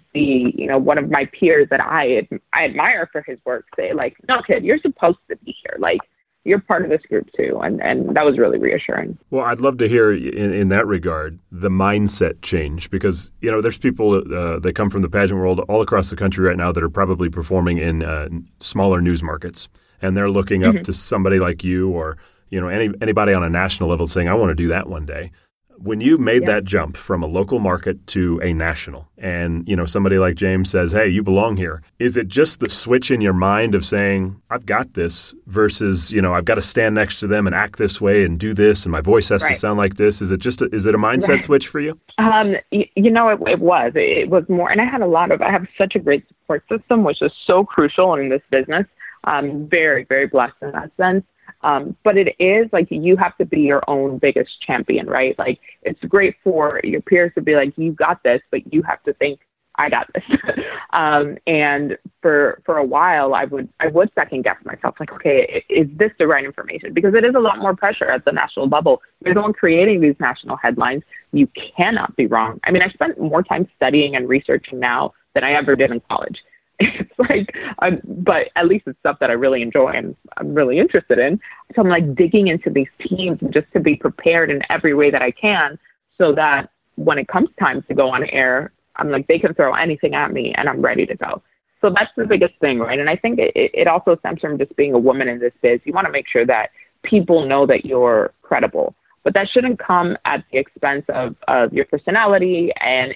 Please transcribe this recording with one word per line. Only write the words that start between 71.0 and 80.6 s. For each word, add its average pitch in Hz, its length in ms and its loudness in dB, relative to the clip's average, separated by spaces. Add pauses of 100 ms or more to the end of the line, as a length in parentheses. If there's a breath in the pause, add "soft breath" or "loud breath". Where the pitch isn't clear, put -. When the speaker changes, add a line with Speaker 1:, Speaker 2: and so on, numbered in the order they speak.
Speaker 1:
You 143 140 4 (280)
cannot 214 400 -2
be 123 120 0
wrong. 110 380 0
I - 60 -2
mean, 180 120 4
I 185 60 0
spent - 300 -4
more 160 220 0
time 180 340 -4
studying 143 400 2
and 127 140 -4
researching 135 500 -2
now 123 340 -2 (200)
than - 100 0
I 139 100 0
ever 143 220 2
did 131 160 2
in 117 180 -4
college. - 300 -6
<laughs> - 80 -20 (320 soft breath)
It's - 380 -2
like, 214 380 0 (260 loud breath)
um, 180 240 2
but 175 500 0
at 170 120 2
least 196 180 2
it's 135 140 -10
stuff 147 200 -2
that 127 120 2
I - 20 2
really 127 300 2
enjoy 120 320 2
and - 200 -8 (220)
I'm 147 160 -6
really 143 240 2